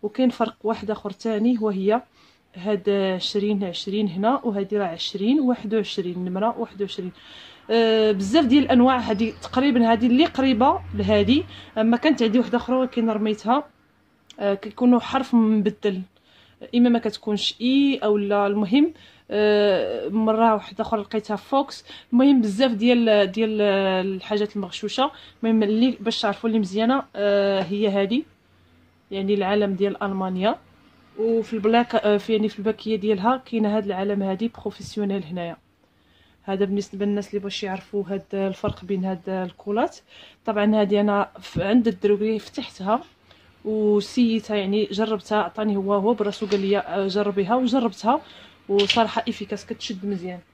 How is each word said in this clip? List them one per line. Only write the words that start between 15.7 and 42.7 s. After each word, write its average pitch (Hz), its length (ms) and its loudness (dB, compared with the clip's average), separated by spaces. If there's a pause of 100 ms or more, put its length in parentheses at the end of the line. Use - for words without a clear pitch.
إما 240 140 6
ما 233 100 4
كتكونش 208 640 -4
إي 269 420 2
أو 208 140 2
لا. 202 300 0
المهم، 214 460 2 (380)
آه، 196 760 2
مرة 220 460 2
واحدة 202 280 -6
أخرى 220 200 -2
لقيتها 214 340 -6
فوكس. - 500 -4 (280)
المهم 262 280 6
بزاف 220 300 2
ديال، 220 600 4
ديال 220 300 0
الحاجات 196 960 0
المغشوشة. 208 560 -4 (320)
المهم 226 200 2
اللي 226 360 2
باش 226 220 -4
تعرفوا 214 280 -2
اللي 220 100 0
مزيانة، 220 440 0 (120)
آه، 202 460 0
هي 202 280 -2
هادي، 202 360 0 (840)
يعني 196 220 -2
العلم 202 400 0
ديال 196 300 -2
ألمانيا. 190 520 -2 (640)
وفي 226 340 0
البلاك، 226 420 2
آه، 208 220 2
في، 214 160 -2
يعني 214 160 0
في - 100 -16
الباكية 214 360 -4
ديالها 208 420 0
كاينة 214 400 -2
هاد 214 80 -4
العلم 196 380 -2
هادي 190 240 -4
بروفيسيونيل 202 760 -6
هنايا. 170 340 -10 (880)
هذا 196 180 0
بالنسبة 196 400 -4
للناس 202 240 -2
اللي 208 100 -4
باش 196 240 -8
يعرفوا 190 440 -6
هاد 196 260 -6
الفرق 196 520 -4
بين 185 200 -4
هاد 190 240 -6
الكولات. 190 680 -4 (480)
طبعًا 214 300 2
هادي 208 260 2
أنا 202 380 0
ف-، - 200 -8
عند 254 280 2
الدروغري 208 520 0
فتحتها 214 640 -6 (600)